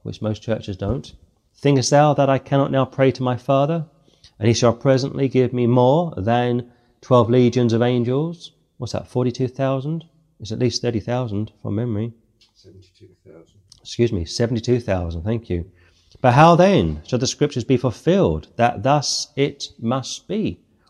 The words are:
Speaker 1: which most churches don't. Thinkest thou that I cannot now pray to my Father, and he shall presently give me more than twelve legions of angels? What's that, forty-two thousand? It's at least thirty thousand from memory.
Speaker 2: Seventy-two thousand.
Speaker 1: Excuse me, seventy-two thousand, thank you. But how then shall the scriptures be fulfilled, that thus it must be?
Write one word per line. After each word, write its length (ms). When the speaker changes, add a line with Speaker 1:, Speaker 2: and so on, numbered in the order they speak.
Speaker 1:
which 180
most 220
churches 340
don't. 340
Thinkest 340
thou 240
that 160
I 80
cannot 340
now 140
pray 260
to 120
my 120
Father, 500
and 100
he 60
shall 180
presently 560
give 240
me 160
more 480
than 560
twelve 280
legions 440
of 80
angels? 720
What's 160
that, 140
forty-two 420
thousand? 560
It's 140
at 60
least 220
thirty 200
thousand 500
from 140
memory. 380
Speaker 2:
Seventy-two 560
thousand. 340
Speaker 1:
Excuse 320
me, 100
seventy-two 560
thousand, 440
thank 260
you. 200
But 120
how 220
then 500
shall 140
the 80
scriptures 360
be 140
fulfilled, 760
that 280
thus 520
it 340
must 480
be? 340